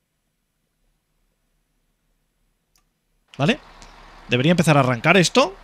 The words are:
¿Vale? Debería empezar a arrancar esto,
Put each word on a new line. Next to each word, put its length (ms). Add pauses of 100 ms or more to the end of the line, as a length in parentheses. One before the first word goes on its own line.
(3250)
¿Vale? 220 (720)
Debería 200
empezar 260
a 40
arrancar 360
esto, 480